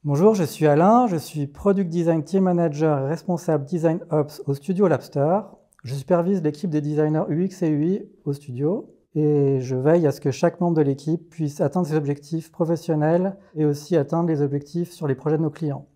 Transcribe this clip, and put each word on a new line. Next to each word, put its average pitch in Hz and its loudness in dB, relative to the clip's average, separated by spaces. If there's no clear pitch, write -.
Bonjour, 160 4
je 190 0
suis 151 0
Alain, 196 6
je 185 -2
suis 147 -6
Product 190 0
Design 165 0
Team 190 0
Manager 160 2
et 135 -2
responsable 160 -2
Design 165 0
Ops 151 -2
au 139 -2
studio 185 0
Labster. 151 0
Je 127 -8
supervise 175 0
l'équipe 151 -4
des 151 0
designers 151 0
U 160 -2
X 190 -6
et 165 0
U 151 0
I 208 -2
au 143 -4
studio 143 -6
et 147 2
je 127 -4
veille 156 4
à - 4
ce - -8
que 135 -2
chaque 170 -2
membre 175 2
de 151 4
l'équipe 143 -2
puisse 147 -6
atteindre 170 0
ses 151 -4
objectifs 147 -4
professionnels 165 0
et 156 0
aussi 147 0
atteindre 165 0
les 147 0
objectifs 143 -4
sur - -8
les 135 0
projets 151 -2
de 160 0
nos 151 0
clients. 143 -8